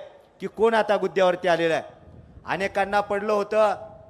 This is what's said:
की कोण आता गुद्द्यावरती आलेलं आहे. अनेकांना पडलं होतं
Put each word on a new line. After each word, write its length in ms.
की 60
कोण 280
आता 220
गुद्द्यावरती 520
आलेलं 260
आहे. 80
अनेकांना 540
पडलं 320
होतं 420